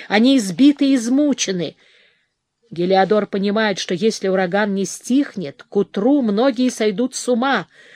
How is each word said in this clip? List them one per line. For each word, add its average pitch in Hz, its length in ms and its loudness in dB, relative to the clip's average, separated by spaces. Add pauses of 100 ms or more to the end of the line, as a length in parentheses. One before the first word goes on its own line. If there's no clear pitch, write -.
Они 240 280 4
избиты 262 500 2
и 269 100 4
измучены. 233 800 -2 (960)
Гелиодор 190 540 2
понимает, 202 520 -2
что - 160 -6
если 202 320 -2
ураган 190 480 0
не 196 100 -2
стихнет, 202 840 -4
к - 80 -4
утру 240 460 0
многие 233 480 0
сойдут 226 440 -2
с - 140 -12
ума, 240 400 -2 (280)